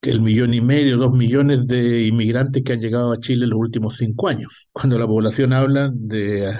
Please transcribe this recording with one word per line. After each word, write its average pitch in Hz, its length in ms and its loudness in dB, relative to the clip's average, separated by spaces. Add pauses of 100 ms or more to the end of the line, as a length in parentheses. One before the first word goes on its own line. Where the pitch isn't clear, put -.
que 135 100 -4
el 113 100 2
millón 113 340 2
y 117 80 0
medio, 135 340 2
dos 123 160 2
millones 127 540 2
de 120 400 0
inmigrantes 120 580 0
que 127 80 -2
han 117 80 -2
llegado 117 320 -2
a 117 80 -4
Chile 123 240 -2
en 120 60 0
los 110 100 0
últimos 113 380 -4
cinco 113 280 -2
años. 117 460 -6
Cuando 123 260 0
la 117 80 0
población 110 460 0
habla 135 420 2
de, 104 640 -2